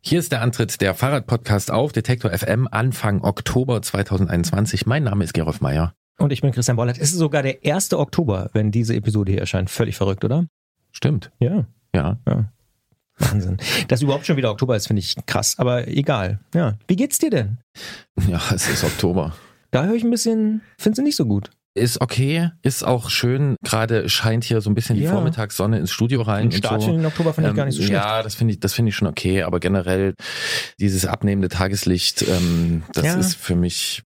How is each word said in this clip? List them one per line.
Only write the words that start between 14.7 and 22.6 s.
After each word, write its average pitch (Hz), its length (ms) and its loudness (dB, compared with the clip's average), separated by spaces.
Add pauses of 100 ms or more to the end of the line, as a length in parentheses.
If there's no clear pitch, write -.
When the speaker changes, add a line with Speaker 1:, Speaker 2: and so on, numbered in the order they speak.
Speaker 2:
ist, 104 140 -2
finde 107 120 2
ich - 140 -6 (120)
krass. - 320 -2
Aber 123 280 0
egal. 107 540 0 (120)
Ja. 151 220 2 (140)
Wie 185 80 2
geht's 269 220 0
dir 311 120 2
denn? 117 280 -2 (720)
Speaker 1:
Ja, 85 120 2 (120)
es - 160 -2
ist - 140 0
Oktober. 82 520 0 (360)
Speaker 2:
Da 131 140 0
höre 208 100 2
ich 226 80 0
ein 233 80 2
bisschen, 220 520 0 (160)
findest 214 200 2
du 262 60 0
nicht 294 120 2
so 131 100 2
gut? 101 240 0 (240)
Speaker 1:
Ist 120 280 0
okay, 151 480 0 (100)